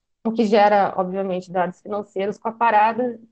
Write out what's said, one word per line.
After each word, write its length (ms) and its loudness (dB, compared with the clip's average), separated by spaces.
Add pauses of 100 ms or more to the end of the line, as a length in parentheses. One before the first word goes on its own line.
(260)
o 60 -2
que 140 0
gera, 520 4
obviamente, 540 -6
dados 300 -4
financeiros 560 -8
com 100 -8
a 40 -6
parada, 680 0 (120)